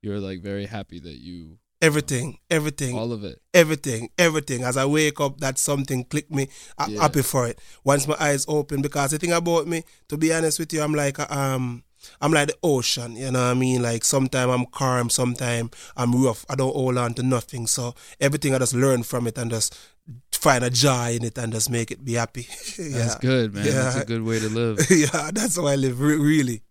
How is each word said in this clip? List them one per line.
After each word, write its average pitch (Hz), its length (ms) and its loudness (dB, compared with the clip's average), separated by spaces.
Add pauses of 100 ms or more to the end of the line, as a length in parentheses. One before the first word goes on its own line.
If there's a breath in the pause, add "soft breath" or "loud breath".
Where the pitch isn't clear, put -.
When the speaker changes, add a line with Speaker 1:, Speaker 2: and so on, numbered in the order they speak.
Speaker 1:
you're, 104 180 -6
like, 95 200 -8
very 101 260 -6
happy 98 340 -12
that 76 180 -16
you 80 400 -16 (240)
Speaker 2:
Everything, 147 560 0 (100)
everything. 147 480 -2
Speaker 1:
All 117 140 -4
of 107 140 -8
it. 78 160 -12 (120)
Speaker 2:
Everything, 151 680 4
everything. 151 440 0
As 127 140 0
I 135 80 2
wake 147 340 2
up, 139 220 -2
that 135 180 -4
something 139 460 -2
click - 260 -6
me. 139 180 -2 (300 loud breath)
I'm 147 140 -2
Speaker 1:
Yeah. - 80 -2
Speaker 2:
happy 143 220 4
for 123 260 0
it. 117 100 -6 (240 loud breath)
Once 139 240 4
my 151 140 0
eyes 143 260 0
open, 147 360 -2
because 143 280 0
the 156 80 -2
thing 170 140 0
about 170 340 2
me, 165 160 -4 (260 soft breath)
to 147 80 -6
be 160 160 2
honest 160 280 0
with 160 120 -6
you, 156 100 -2
I'm 151 120 0
like, 143 240 0
uh, 147 100 -4
um, 131 540 -2 (380 loud breath)
I'm 147 120 2
like 147 160 4
the - 140 -4
ocean, 120 540 0
you 131 160 -6
know 127 140 2
what 123 40 2
I 123 40 2
mean? 127 280 2
Like, 117 220 -2
sometime 131 440 2
I'm 127 180 2
calm, 123 440 0
sometime 120 600 -2 (260 loud breath)
I'm 120 160 2 (100)
rough. 123 260 0
I 139 60 -4
don't 131 200 0
hold 127 240 0
on 120 160 -2
to 127 100 -4
nothing. 123 420 -2
So 120 280 -2 (260 loud breath)
everything 143 340 2
I 131 40 2
just 123 160 0
learn 127 280 2
from 120 240 -4
it 113 120 -6
and 117 120 -4
just 110 240 -2 (580 loud breath)
find 127 320 4
a 123 60 0
joy 123 460 2
in 117 80 -4
it 113 140 -6
and 117 140 -6
just 110 180 -2
make 117 200 -2
it 120 140 -14
be 120 100 -4
happy. 117 280 -4 (200)
<laughs> - 160 -12
Speaker 1:
That's - 0 -
Speaker 2:
Yeah. 123 420 -2
Speaker 1:
good, 123 340 2
man. 101 100 -4
That's 127 320 2
a - 40 -2
Speaker 2:
Yeah. - 40 -4
Speaker 1:
good 113 180 -4
way 113 180 0
to 110 80 -2
live. 113 380 -2
Speaker 2:
<laughs> - 40 2
Yeah, 151 420 4
that's 214 240 -2
how 165 100 0
I 139 100 2
live, 131 240 0
re-, 151 160 4
really. 147 540 2